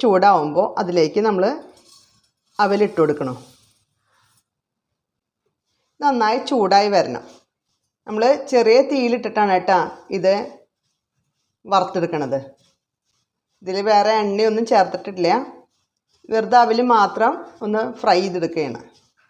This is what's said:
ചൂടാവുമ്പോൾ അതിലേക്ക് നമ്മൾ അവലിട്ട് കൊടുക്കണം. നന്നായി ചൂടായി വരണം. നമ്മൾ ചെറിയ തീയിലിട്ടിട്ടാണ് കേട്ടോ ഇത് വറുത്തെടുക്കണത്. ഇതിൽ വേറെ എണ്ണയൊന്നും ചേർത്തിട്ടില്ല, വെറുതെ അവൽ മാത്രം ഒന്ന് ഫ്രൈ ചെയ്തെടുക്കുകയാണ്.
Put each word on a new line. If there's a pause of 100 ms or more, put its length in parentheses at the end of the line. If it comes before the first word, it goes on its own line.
ചൂടാവുമ്പോൾ (140)
അതിലേക്ക്
നമ്മൾ (1160)
അവലിട്ട്
കൊടുക്കണം. (2750)
നന്നായി (100)
ചൂടായി
വരണം. (800)
നമ്മൾ (280)
ചെറിയ (120)
തീയിലിട്ടിട്ടാണ്
കേട്ടോ (380)
ഇത് (1400)
വറുത്തെടുക്കണത്. (1300)
ഇതിൽ (120)
വേറെ (100)
എണ്ണയൊന്നും
ചേർത്തിട്ടില്ല, (1040)
വെറുതെ
അവൽ (120)
മാത്രം (340)
ഒന്ന് (200)
ഫ്രൈ
ചെയ്തെടുക്കുകയാണ്. (480)